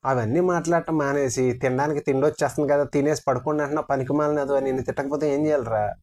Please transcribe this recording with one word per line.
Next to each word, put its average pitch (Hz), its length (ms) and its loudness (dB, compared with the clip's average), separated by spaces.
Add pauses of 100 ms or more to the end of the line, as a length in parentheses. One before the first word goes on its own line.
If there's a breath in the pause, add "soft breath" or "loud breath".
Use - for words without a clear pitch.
అవన్నీ 127 360 0
మాట్లాడటం 165 580 0
మానేసి, 135 540 0
తినడానికి 135 480 -2
తిండి 139 260 0
వచ్చేస్తుంది 147 460 0
కదా, 143 120 4
తినేసి 143 440 0
పడుకోండి 143 340 0
అంటున్నా, 147 200 -2
పనికిమాలినది 143 720 0
అని 135 80 0
నిన్ను 131 180 -2
తిట్టకపోతే 139 520 -2
ఏం 151 120 0
చేయాలిరా? 113 560 0